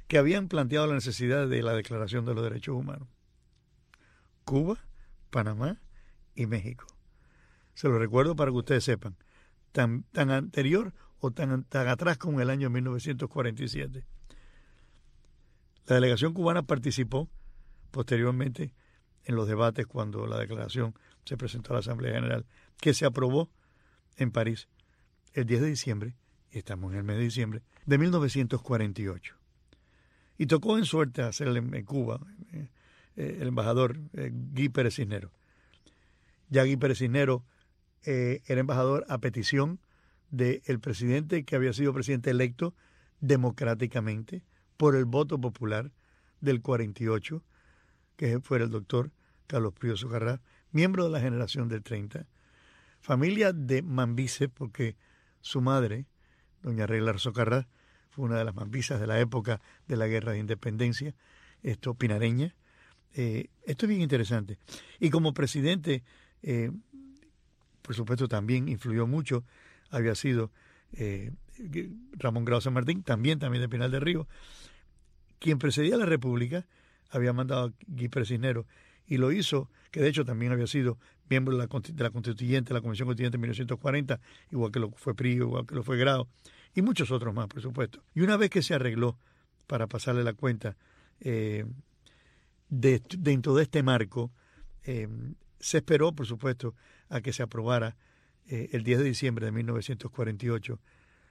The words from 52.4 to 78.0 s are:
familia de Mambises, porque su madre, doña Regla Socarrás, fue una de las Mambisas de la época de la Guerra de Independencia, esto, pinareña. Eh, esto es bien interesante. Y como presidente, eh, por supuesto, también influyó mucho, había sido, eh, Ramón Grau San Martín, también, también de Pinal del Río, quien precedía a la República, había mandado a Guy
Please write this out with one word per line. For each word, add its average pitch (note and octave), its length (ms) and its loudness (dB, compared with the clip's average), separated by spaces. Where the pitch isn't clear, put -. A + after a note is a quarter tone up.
familia F#3 500 4
de C3+ 300 0
Mambises, C3 720 0
porque A#2 420 -4
su - 200 -4
madre, B2+ 440 2
doña A2+ 240 -2
Regla A2 320 0
Socarrás, A#2+ 500 0
fue C#3+ 160 -6
una A#2 120 0
de A2+ 80 0
las A2 80 -4
Mambisas A2 460 -4
de G#2+ 80 -2
la A2 120 2
época A#2 420 0
de C#3 100 -2
la A2 100 2
Guerra A2 260 0
de G#2 60 -2
Independencia, A2+ 760 -2
esto, A#2+ 320 -4
pinareña. A#2 600 0
Eh, A#2 340 -2
esto D#3 200 -2
es G#3 40 4
bien G3+ 120 2
interesante. A2+ 580 0
Y E3 100 4
como D#3 240 4
presidente, D3 720 0
eh, A#2+ 280 0
por A#2+ 140 -6
supuesto, A#2+ 320 0
también A#2+ 400 0
influyó A#2 400 0
mucho, C3 360 0
había A2+ 240 2
sido, A#2 380 0
eh, G#2 380 -4
Ramón A#2 340 -2
Grau A#2+ 160 2
San C3 120 0
Martín, D3 300 0
también, C3+ 360 0
también B2 220 -2
de B2 80 -2
Pinal B2 220 -2
del C3+ 100 0
Río, D#3+ 260 0
quien D#3 180 2
precedía D3+ 380 2
a - 20 4
la A3+ 80 2
República, B2+ 640 0
había B2 240 0
mandado B2+ 340 -2
a A2 60 -8
Guy B2 220 -4